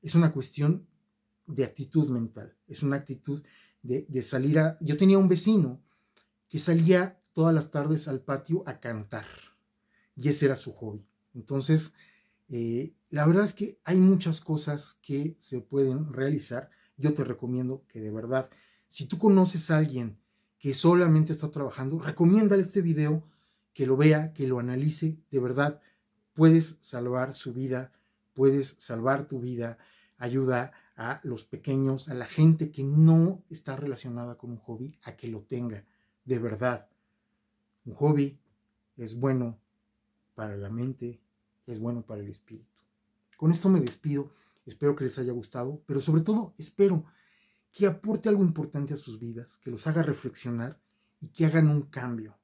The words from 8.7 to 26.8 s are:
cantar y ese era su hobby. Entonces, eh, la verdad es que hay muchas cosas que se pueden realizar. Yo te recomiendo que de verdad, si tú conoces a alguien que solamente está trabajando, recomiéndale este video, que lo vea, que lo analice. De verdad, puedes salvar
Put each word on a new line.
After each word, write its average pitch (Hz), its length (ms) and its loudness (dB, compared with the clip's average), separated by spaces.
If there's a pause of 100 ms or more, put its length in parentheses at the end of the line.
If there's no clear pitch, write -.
cantar 110 460 -10 (920)
y 131 140 -2
ese 147 160 0
era 135 100 2
su - 180 -14
hobby. 107 340 -14 (260)
Entonces, 139 600 -2 (560)
eh, 120 440 -6 (160)
la 147 160 0
verdad 185 200 6
es 202 80 -6
que - 300 -8
hay 180 160 2
muchas 185 420 4
cosas 151 600 -6
que 147 380 -6
se 127 200 -10
pueden 139 540 -2
realizar. 135 560 -4 (280)
Yo 147 180 0
te 143 80 -4
recomiendo 127 640 -6
que 117 120 -18
de 107 120 -10
verdad, 117 380 -4 (380)
si - 200 -12
tú 175 100 -8
conoces 185 540 4
a 156 60 4
alguien 127 420 -2 (400)
que 139 160 -4
solamente 165 560 4
está 156 180 -6
trabajando, 139 500 -6
recomiéndale 190 640 4
este 185 220 0
video, 156 400 0 (500)
que 135 120 -2
lo 131 120 2
vea, 156 340 4
que 143 160 -4
lo 127 120 0
analice. 147 600 -4 (100)
De 139 120 0
verdad, 139 400 -2 (520)
puedes 160 460 6
salvar 127 560 -6